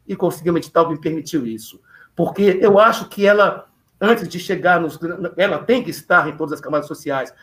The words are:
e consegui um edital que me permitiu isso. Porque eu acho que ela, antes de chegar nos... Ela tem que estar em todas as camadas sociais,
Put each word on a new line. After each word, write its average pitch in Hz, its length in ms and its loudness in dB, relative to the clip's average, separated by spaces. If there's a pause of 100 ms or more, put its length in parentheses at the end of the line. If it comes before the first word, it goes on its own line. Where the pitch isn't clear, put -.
e 196 80 -8
consegui 175 360 -2
um 165 60 0
edital 165 300 0
que 165 60 -4
me 156 80 -10
permitiu 156 440 -4
isso. 110 360 -12 (340)
Porque 190 460 2
eu 208 180 6
acho 226 280 4
que 202 180 -2
ela, 202 440 2 (300)
antes 214 280 2
de 175 120 -10
chegar 170 400 0
nos... 147 200 -6 (380)
Ela 180 220 0
tem 240 240 0
que 170 60 -10
estar 175 380 0
em 151 80 -8
todas 156 180 -6
as 143 80 -8
camadas 196 260 -4
sociais, 139 560 -6